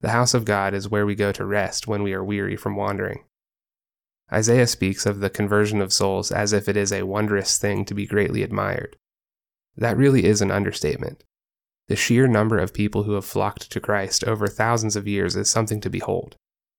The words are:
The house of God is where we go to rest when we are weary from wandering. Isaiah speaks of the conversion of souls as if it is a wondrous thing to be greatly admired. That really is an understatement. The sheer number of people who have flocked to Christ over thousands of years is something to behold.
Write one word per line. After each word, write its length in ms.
The 80
house 240
of 100
God 300
is 160
where 160
we 100
go 160
to 140
rest 420
when 160
we 100
are 100
weary 320
from 200
wandering. 480
Isaiah 360
speaks 380
of 140
the 100
conversion 520
of 120
souls 380
as 200
if 160
it 80
is 160
a 120
wondrous 540
thing 280
to 80
be 120
greatly 380
admired. 540
That 200
really 280
is 160
an 80
understatement. 720
The 80
sheer 320
number 300
of 160
people 300
who 100
have 120
flocked 460
to 80
Christ 440
over 240
thousands 480
of 120
years 280
is 140
something 320
to 80
behold. 460